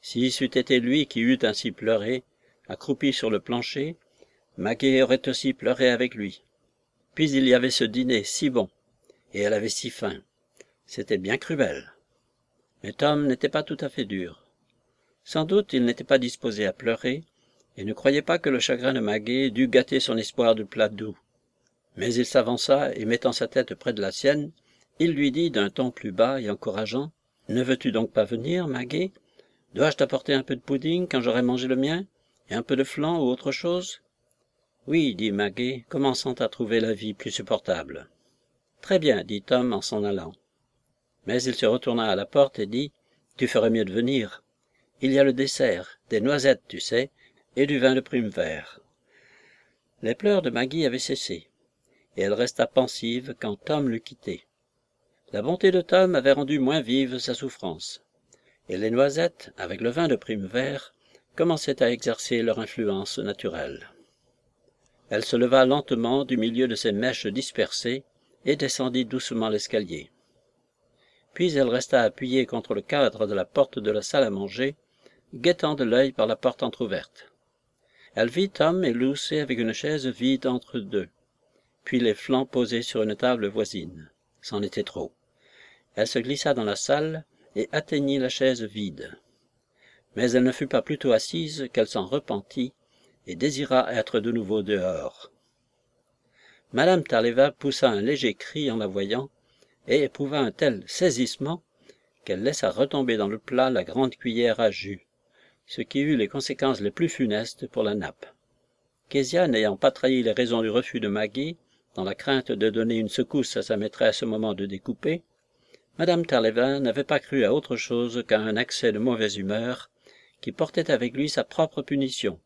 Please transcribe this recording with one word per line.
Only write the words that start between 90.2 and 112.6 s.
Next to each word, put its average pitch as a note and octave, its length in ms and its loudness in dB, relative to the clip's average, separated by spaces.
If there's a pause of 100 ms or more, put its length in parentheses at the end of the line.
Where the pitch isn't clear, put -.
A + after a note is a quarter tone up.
elle B2+ 120 6
ne B2+ 80 4
fut - 140 -4
pas B2+ 160 2
plutôt C#3+ 300 0
assise D3+ 600 -2
qu'elle A2+ 140 2
s'en G2 200 -4
repentit B2+ 680 -4 (520)
et F#2 80 -10
désira C3 580 0
être A2+ 280 0
de A2 100 -4
nouveau G#2+ 320 -2
dehors. F#2 720 -2 (1400)
Madame E3 300 4
Taleva A#2+ 480 4
poussa C3+ 400 2
un G#2 100 0
léger B2 340 0
cri D3 360 -6
en A2+ 60 -2
la G#2 100 -2
voyant G2+ 440 -4 (580)
et C#3+ 140 4
éprouva C#3+ 360 -4
un A#2+ 140 0
tel A#2 340 0
saisissement C#3 800 -2 (600)
qu'elle F#2+ 180 -4
laissa B2+ 280 0
retomber B2+ 460 0
dans G2+ 120 0
le G#2+ 100 -4
plat C3 320 0
la G#2+ 120 0
grande B2 320 0
cuillère A#2 460 0
à A2 100 4
jus, G2 360 -10 (600)
ce - 160 -12
qui - 180 -4
eut D3 160 2
les G#2 120 2
conséquences C3+ 520 -2
les G2+ 120 -2
plus E3 160 0
funestes A2+ 580 -2
pour - 160 -4
la G#2 120 0
nappe. - 320 -8 (840)
Kezia, D3 400 2
n'ayant G#2+ 280 2
pas C3+ 140 4
trahi C3 320 2
les A2+ 100 2
raisons A#2 300 2
du A2 80 0
refus A#2+ 300 0
de G#2+ 80 -2
Maggie, G#2+ 480 -4 (380)
dans F#2+ 100 -4
la G2 100 -2
crainte C3 380 -2
de G#2+ 160 2